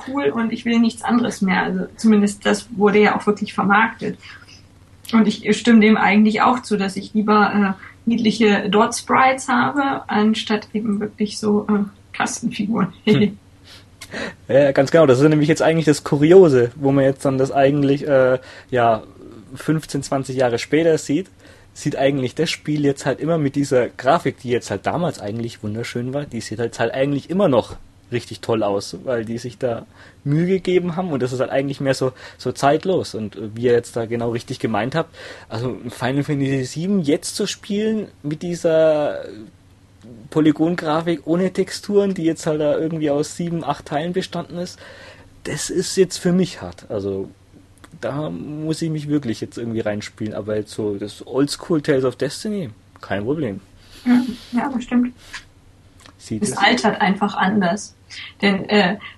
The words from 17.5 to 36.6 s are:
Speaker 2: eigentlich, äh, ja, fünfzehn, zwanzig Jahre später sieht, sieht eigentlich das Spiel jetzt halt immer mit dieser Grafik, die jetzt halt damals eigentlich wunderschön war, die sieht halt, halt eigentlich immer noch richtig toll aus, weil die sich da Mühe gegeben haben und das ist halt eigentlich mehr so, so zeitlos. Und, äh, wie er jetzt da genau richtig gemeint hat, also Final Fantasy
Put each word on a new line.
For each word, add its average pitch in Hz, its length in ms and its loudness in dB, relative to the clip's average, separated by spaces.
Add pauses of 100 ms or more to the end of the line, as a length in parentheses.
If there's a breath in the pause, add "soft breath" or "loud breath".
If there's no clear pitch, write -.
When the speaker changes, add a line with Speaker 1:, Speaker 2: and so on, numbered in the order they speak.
Speaker 2:
eigentlich, 139 560 2
äh, 131 320 4 (320 loud breath)
ja, 117 320 2 (520)
fünfzehn, 151 480 -4
zwanzig 135 340 -4
Jahre 123 220 2
später 160 400 2
sieht, 156 300 -4 (460 soft breath)
sieht - 220 -6
eigentlich 135 380 0
das 160 160 -2
Spiel 147 340 -4
jetzt 139 220 -2
halt 131 140 -2
immer 160 180 -2
mit 139 160 -2
dieser 139 340 0
Grafik, 147 520 0
die 123 100 -6
jetzt 117 200 -2
halt 101 140 -4
damals 139 360 -2
eigentlich 113 420 -8
wunderschön 120 500 -6
war, 143 120 -6
die 117 160 -10
sieht 107 180 -10
halt, 117 200 -4
halt 117 140 -2
eigentlich 139 380 -2
immer 185 180 2
noch - 280 2 (340)
richtig 113 300 -6
toll 110 220 -2
aus, 101 420 -4
weil 120 200 -4
die 117 140 -8
sich 120 180 -12
da 113 300 -6 (360 soft breath)
Mühe 151 240 0
gegeben 180 500 0
haben 185 140 -4
und 131 120 -2
das 127 100 -2
ist 127 80 -2
halt 127 100 -2
eigentlich 139 300 -2
mehr 135 140 0
so, 131 180 -2 (240 loud breath)
so - 160 -6
zeitlos. 151 600 0
Und, 107 220 -8
äh, 110 200 -10
wie 120 120 0
er 120 40 6
jetzt 117 240 0
da 117 80 -4
genau 117 280 -4
richtig - 260 -8
gemeint 113 360 -2
hat, 160 120 -2 (420 loud breath)
also 113 300 -6 (100)
Final 131 340 -2
Fantasy 139 420 -2